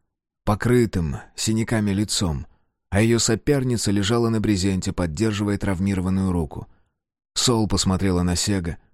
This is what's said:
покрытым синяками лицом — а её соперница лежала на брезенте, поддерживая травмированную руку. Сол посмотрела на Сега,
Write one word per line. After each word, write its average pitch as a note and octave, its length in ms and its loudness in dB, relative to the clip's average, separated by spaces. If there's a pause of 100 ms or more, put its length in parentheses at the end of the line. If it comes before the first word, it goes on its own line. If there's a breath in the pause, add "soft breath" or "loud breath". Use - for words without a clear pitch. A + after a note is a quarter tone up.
(440)
покрытым G#2 720 2 (180)
синяками A2 560 -2
лицом — F#2+ 560 -2 (440)
а G2 100 2
её A#2 180 4
соперница A#2+ 720 0
лежала A2 380 2
на A2+ 120 0
брезенте, G2 520 0
поддерживая G2+ 680 -2
травмированную F#2+ 720 0
руку. E2+ 380 -4 (640)
Сол A2+ 320 2
посмотрела F#2 560 0
на F2 140 0
Сега, F#2 400 -4 (180)